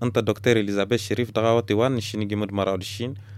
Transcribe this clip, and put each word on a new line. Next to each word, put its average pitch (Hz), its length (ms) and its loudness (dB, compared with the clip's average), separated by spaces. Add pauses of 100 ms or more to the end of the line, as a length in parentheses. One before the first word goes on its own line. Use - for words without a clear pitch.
أنت 120 160 0
دكتور 113 380 2
إليزابيث 101 440 0
شريف 113 300 -2
دغا 113 200 2
واتي 117 220 2
وان 117 180 2
نشيني 110 340 -4
جمد 104 280 -2
مرا 95 180 2
ودشين 113 420 -6 (240)